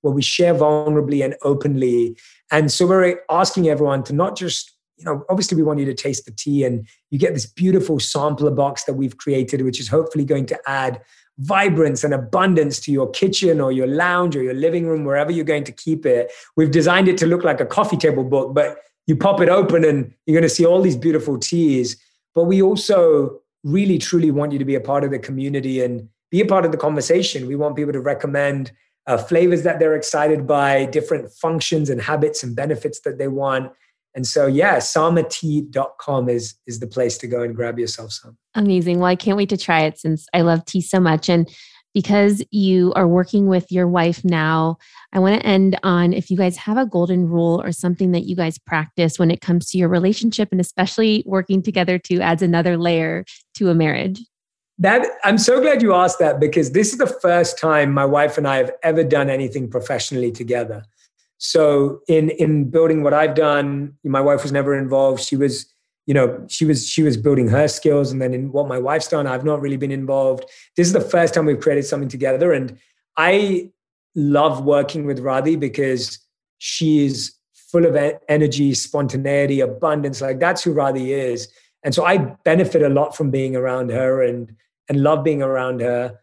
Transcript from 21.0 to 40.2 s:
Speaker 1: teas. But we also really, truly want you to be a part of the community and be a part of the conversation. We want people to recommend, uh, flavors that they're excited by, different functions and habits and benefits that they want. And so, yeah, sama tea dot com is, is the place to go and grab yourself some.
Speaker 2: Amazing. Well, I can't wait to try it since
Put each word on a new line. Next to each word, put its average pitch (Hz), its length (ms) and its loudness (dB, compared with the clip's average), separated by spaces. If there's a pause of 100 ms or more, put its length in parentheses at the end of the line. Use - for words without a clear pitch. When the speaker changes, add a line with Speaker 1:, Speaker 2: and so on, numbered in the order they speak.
Speaker 1:
teas. 131 600 0 (360)
But 170 120 2
we 190 160 4
also 175 800 2 (240)
really, 185 340 2
truly 160 340 2
want 147 200 -2
you 139 80 -4
to 135 60 -2
be 135 100 -2
a 123 60 -2
part 139 220 -2
of 139 80 -2
the 131 80 -6
community 135 640 -4
and 120 240 -6 (240)
be 180 100 2
a 196 40 4
part 180 200 2
of 160 60 2
the 160 60 -4
conversation. 151 720 0
We 139 80 -6
want 147 200 -2
people 143 180 -4
to 135 60 -4
recommend, 139 720 -4 (340)
uh, 123 120 0
flavors 170 440 2
that 156 160 0
they're 156 180 2
excited 151 520 0
by, 139 380 2
different 139 460 -4
functions 160 600 -2
and 120 100 -4
habits 151 400 -2
and 120 140 -8
benefits 120 460 -6
that 139 180 -8
they 139 80 -4
want. 135 440 -4 (440)
And 131 100 -6
so, 139 220 0
yeah, 151 320 2
sama 165 420 2
tea 156 400 -4
dot 135 380 -6
com 131 280 -4
is, 120 280 -4 (100)
is 117 140 -12
the 120 80 -10
place 123 320 -4
to 123 80 -12
go 120 160 -4
and 117 120 -6
grab 117 220 -6
yourself 113 340 -8
some. - 260 -18 (180)
Speaker 2:
Amazing. 185 420 2
Well, 180 120 2
I 180 60 2
can't 196 220 -2
wait 202 120 -2
to 202 80 -2
try 165 240 0
it 156 180 -2
since 160 340 -4